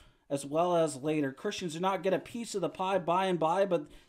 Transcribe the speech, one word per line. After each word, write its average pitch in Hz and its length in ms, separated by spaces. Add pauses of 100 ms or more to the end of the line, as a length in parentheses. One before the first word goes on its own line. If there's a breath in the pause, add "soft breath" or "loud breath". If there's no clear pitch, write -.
(300 loud breath)
as 143 160
well 170 320
as 160 180
later. 143 380
Christians 190 400
do 165 80
not 185 220
get 185 100
a 160 60
piece - 360
of 190 60
the 160 80
pie 190 300
by 175 260
and 190 120
by, 170 280
but 170 220 (220 loud breath)